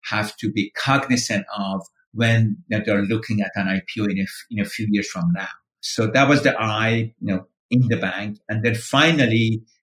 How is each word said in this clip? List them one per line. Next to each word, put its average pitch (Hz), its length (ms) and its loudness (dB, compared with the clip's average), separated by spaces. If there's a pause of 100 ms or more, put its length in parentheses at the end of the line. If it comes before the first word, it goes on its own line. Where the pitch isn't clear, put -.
have 107 320 -4
to 104 140 -4
be 101 200 -2
cognizant 123 760 0 (120)
of 98 240 -4 (320)
when, 113 440 2 (100)
you 107 100 -2
know, 107 80 -2
they're 104 180 2
looking 110 380 -2
at 95 140 -4
an 95 120 -2
I 95 200 -2
P - 140 -6
O 104 40 0
in 98 140 -2
a 98 40 -2
f-, - 260 -10
in 110 100 -4
a 98 60 0
few 107 240 -6
years 101 200 0
from 85 240 -2
now. 95 140 -4 (320)
So - 280 -2
that 131 220 4
was 143 140 4
the 135 160 2
I, 113 600 0
you 104 140 -2
know, 95 140 -4 (220)
in 123 180 4
the 107 100 2
bank. 98 420 -6 (100)
And 110 140 -2
then 113 120 2
finally 117 880 2 (200)